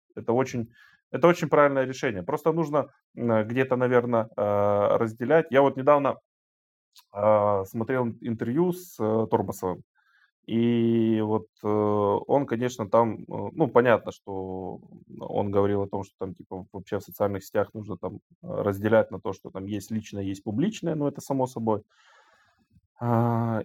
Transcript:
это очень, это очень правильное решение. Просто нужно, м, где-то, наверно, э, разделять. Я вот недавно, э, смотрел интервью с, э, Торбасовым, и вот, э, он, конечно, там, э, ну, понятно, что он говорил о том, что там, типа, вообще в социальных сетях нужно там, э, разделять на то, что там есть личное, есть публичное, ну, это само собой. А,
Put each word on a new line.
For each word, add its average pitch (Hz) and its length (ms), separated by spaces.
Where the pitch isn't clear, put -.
это 113 180
очень, 127 380
это 127 160
очень 175 220
правильное 143 360
решение. 127 380
Просто 151 300
нужно, 147 360
м, 113 320
где-то, 131 300
наверно, 120 600
э, 101 600
разделять. 120 540
Я 135 100
вот 135 160
недавно, 135 400
э, 104 500
смотрел 120 420
интервью 123 520
с, - 260
э, 110 320
Торбасовым, 98 520
и 117 760
вот, 110 240
э, 110 40
он, 104 800
конечно, 117 420
там, 113 340
э, - 20
ну, 156 160
понятно, 117 420
что 92 680
он 104 320
говорил 101 320
о 101 60
том, 98 160
что - 140
там, 95 160
типа, - 380
вообще 98 260
в 95 40
социальных 98 420
сетях - 280
нужно 107 240
там, 95 180
э, - 40
разделять 104 480
на 95 80
то, 95 140
что - 180
там 95 160
есть 101 240
личное, 101 320
есть 98 200
публичное, 160 520
ну, 143 120
это 139 140
само 131 260
собой. 113 360
А, 117 640